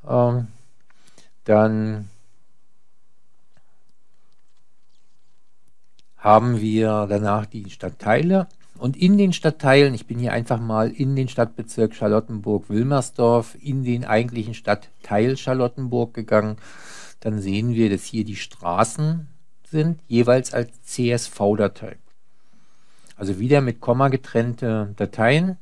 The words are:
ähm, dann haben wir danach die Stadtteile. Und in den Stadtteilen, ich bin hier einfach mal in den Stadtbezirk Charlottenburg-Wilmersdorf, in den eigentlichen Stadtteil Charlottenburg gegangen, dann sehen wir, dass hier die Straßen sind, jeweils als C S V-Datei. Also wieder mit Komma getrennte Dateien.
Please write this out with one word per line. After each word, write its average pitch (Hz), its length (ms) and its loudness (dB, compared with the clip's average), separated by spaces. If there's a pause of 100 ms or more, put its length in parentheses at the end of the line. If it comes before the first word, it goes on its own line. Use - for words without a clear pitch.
ähm, 120 380 2 (960)
dann 107 640 2 (4000)
haben 110 460 6
wir 110 480 2
danach 104 340 0
die 101 240 -12
Stadtteile. 160 760 2 (320)
Und 127 180 -2
in 196 220 6
den 190 160 6
Stadtteilen, 143 580 6
ich - 140 -6
bin 120 120 -6
hier 120 140 0
einfach 117 260 0
mal 113 320 2
in 135 260 0
den 131 120 0
Stadtbezirk 113 680 0
Charlottenburg-Wilmersdorf, 110 1700 0
in 135 240 -4
den 120 220 -2
eigentlichen 117 480 0
Stadtteil 107 840 0
Charlottenburg 123 800 -2
gegangen, 107 420 2 (640)
dann 107 200 -2
sehen 104 340 0
wir, 110 160 6
dass 98 140 0
hier 110 200 -4
die 101 120 -8
Straßen 139 920 -2 (400)
sind, 160 400 0
jeweils 120 460 4
als 120 280 -4
C 120 280 0
S 120 160 0
V-Datei. 104 720 0 (1160)
Also 98 220 -4
wieder 131 220 4
mit 123 220 -2
Komma 127 260 4
getrennte 117 880 -2
Dateien. 143 640 2